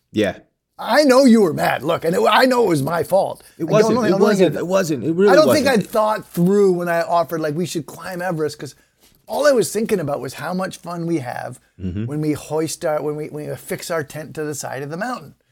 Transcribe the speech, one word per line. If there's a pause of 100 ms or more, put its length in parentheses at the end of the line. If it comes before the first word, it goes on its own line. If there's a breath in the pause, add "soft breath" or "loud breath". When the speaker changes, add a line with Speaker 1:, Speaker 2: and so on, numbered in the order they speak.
(120)
Speaker 1:
Yeah. (400)
Speaker 2:
I
know
you
were
mad.
Look,
and
it,
I
know
it
was
my
fault. (160 loud breath)
Speaker 1:
It
Speaker 2:
I
don't
Speaker 1:
wasn't.
Speaker 2:
know,
I
Speaker 1:
It
Speaker 2:
don't
think
Speaker 1:
wasn't.
Speaker 2:
I,
Speaker 1:
It
wasn't.
It
really
Speaker 2:
I
don't
Speaker 1:
wasn't.
Speaker 2:
think
I
thought
through
when
I
offered,
like,
"We
should
climb
Everest,"
'cause (520 soft breath)
all
I
was
thinking
about
was
how
much
fun
we
have (200)
Speaker 1:
Mm-hmm.
Speaker 2:
when
we
hoist
our,
when
we,
when
we
fix
our
tent
to
the
side
of
the
mountain. (180)